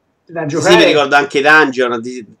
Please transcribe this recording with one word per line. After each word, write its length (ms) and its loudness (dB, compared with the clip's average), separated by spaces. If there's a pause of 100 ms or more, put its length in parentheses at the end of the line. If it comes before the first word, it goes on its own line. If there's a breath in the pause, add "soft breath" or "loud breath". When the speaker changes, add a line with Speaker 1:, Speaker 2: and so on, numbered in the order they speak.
(240)
Speaker 1:
da 180 -12
Speaker 2:
Sì, 60 -8
Speaker 1:
giocare. 280 0
Speaker 2:
mi 80 4
ricordo 320 0
anche 220 0
i 40 -2
dungeon, 600 0
ti, 220 -14 (160)